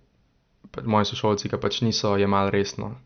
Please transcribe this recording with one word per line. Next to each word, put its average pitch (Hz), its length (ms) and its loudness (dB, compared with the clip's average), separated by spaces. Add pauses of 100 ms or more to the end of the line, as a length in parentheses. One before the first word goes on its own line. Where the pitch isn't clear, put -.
(680)
pa - 160 -12
moji 107 240 2
sošolci 104 420 -2
ga - 80 -2
pač - 240 -4
niso 107 340 0
jemali 98 360 2
resno. 104 420 -2 (120)